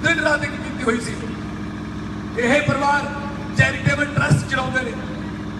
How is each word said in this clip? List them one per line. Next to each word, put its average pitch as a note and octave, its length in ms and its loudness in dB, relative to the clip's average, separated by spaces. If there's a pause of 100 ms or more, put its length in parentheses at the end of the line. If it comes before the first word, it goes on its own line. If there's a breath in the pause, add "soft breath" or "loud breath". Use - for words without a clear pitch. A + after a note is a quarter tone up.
ਦਿਨ E4 120 4
ਰਾਤ D4+ 240 2
ਇੱਕ D4+ 80 -4
ਕੀਤੀ - 320 -6
ਹੋਈ A3+ 160 2
ਸੀ। - 120 -4 (1300)
ਇਹ B3 240 6
ਪਰਿਵਾਰ C#4+ 400 4 (560)
ਚੈਰੀਟੇਬਲ C#4 480 4
ਟਰੱਸਟ C#4+ 440 2
ਚਲਾਉਂਦੇ C4 320 0
ਨੇ। A#3 100 -4 (680)